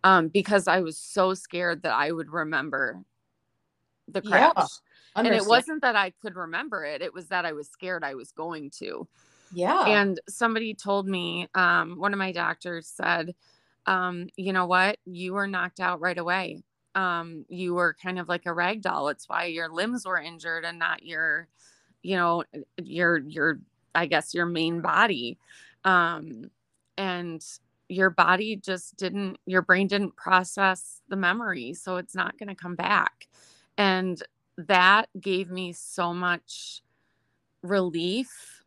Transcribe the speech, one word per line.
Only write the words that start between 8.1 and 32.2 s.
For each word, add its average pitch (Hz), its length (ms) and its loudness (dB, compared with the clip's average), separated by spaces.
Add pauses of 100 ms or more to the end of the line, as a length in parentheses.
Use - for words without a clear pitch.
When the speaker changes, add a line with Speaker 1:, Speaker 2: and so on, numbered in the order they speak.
Speaker 1:
was 120 180 -14
going 156 460 -10
to. - 300 -10 (440)
Speaker 2:
Yeah. 196 340 2
Speaker 1:
And 202 420 4
somebody 226 460 -2
told 202 340 -2
me, 175 460 -4
um, 175 440 2
one 196 140 -2
of 196 60 -4
my 190 140 -4
doctors 170 540 -6
said, 170 480 -2 (520)
um, 180 500 0
"You 190 160 -4
know 185 140 2
what? 185 380 4
You 180 300 -10
were 202 140 -2
knocked 180 320 -6
out 180 200 -2
right 175 180 -2
away. 175 440 -4 (320)
Um, 170 540 -4
you 175 260 -4
were 175 260 2
kind 185 180 -6
of 170 100 -8
like 175 180 -2
a 175 60 -4
rag 185 300 0
doll. 160 260 -2
It's - 200 -6
why 175 180 -2
your 165 220 -8
limbs 220 380 -4
were 220 140 -2
injured 165 440 -8
and 170 140 -10
not 165 260 -2
your, 160 440 -4 (540)
you 185 140 -2
know, 170 280 2 (380)
your, 170 360 2
your, 151 420 0 (340)
I 170 120 2
guess, 156 280 2
your 175 120 0
main 170 340 -2
body. 160 580 2 (460)
Um, 165 680 0 (480)
and 175 460 -6 (440)
your 190 220 4
body 185 460 4
just 185 400 -8
didn't, 190 500 -6
your 185 160 4
brain 185 260 4
didn't 196 280 -2
process 185 920 0
the 196 80 -6
memory, 180 580 -2
so 185 220 -6
it's - 180 -8
not 180 240 -4